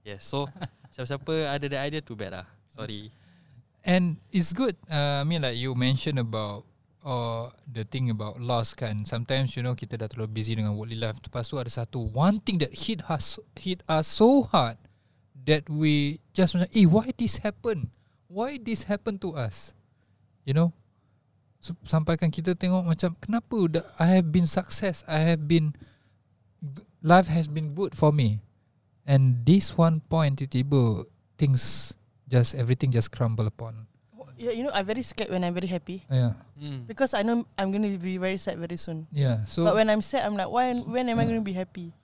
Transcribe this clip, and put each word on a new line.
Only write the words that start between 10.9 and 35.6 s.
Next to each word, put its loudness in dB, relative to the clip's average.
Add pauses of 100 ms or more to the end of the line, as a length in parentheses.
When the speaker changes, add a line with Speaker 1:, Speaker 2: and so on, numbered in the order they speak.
Speaker 2:
life. -4
Lepas -8
tu -8
ada -6
satu, -6
one 2
thing -2
that 0
hit -6
us, -4 (160)
hit -6
us 0
so 6
hard 2 (680)
that 2
we 2 (120)
just 2
macam, 2
"Eh, 8
why 6
this -2
happen? -4 (400)
Why -6
this -4
happen -4
to -6
us?" -8 (640)
You 0
know? 4 (880)
So, -12
sampaikan 0
kita -2
tengok 0
macam, 0
kenapa -4 (120)
dah, -2
I 6
have 2
been 4
success, -2
I 0
have 2
been, 2 (1200)
life 6
has 0
been -6
good -4
for 6
me. 4 (680)
And 6
this 6
one 2
point, 2
tiba-tiba, 2 (320)
things 2 (320)
just, 4
everything 0
just 2
crumble 0
upon. -12 (240)
Speaker 3:
Oh, -20
yeah, -4
you -4
know, -2
I'm 0
very -4
scared -6
when 0
I'm -2
very -4